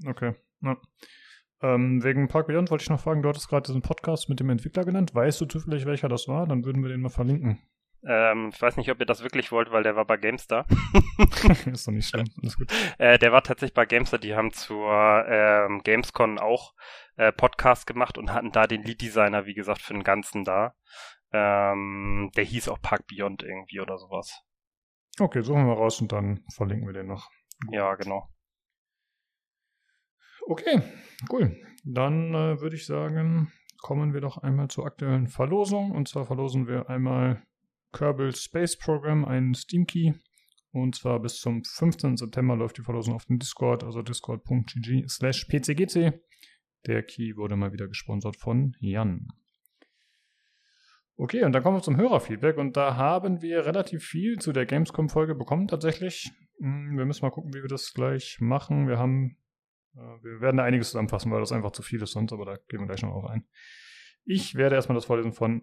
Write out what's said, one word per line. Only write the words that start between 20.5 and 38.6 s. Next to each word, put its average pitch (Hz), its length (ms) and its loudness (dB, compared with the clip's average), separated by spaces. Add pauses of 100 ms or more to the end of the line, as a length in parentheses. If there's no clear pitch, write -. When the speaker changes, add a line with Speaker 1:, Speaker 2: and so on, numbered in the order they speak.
Speaker 2:
Ähm, 101 1040 2
der 107 80 2
hieß 110 260 -6
auch 110 120 -8
Park - 240 -2
Beyond 98 380 -8
irgendwie 95 360 -12
oder 95 200 -8
sowas. 92 420 -12 (800)
Speaker 1:
Okay, 160 220 2
suchen 135 260 2
wir 120 60 4
raus 110 280 2
und 110 100 -2
dann 101 320 -2 (120)
verlinken 104 320 -4
wir 98 60 -10
den 95 140 -10
noch. 98 220 -10 (340)
Gut. 110 120 -8
Speaker 2:
Ja, 98 180 2
genau. 98 360 -8 (2250)
Speaker 1:
Okay, 254 340 2 (500)
cool. 170 240 2 (280)
Dann, 147 500 -2
äh, 156 280 0
würde 160 140 -6
ich 156 100 -14
sagen, 156 640 0 (280)
kommen 147 340 -2
wir 143 80 -6
doch 139 160 -8
einmal 139 320 0
zur - 160 -8
aktuellen 135 420 0
Verlosung. 196 640 0
Und 143 160 -2
zwar 139 180 -6
verlosen 131 420 -2
wir 123 220 -4
einmal 127 540 0 (500)
Kerbal 135 420 0
Space - 420 -2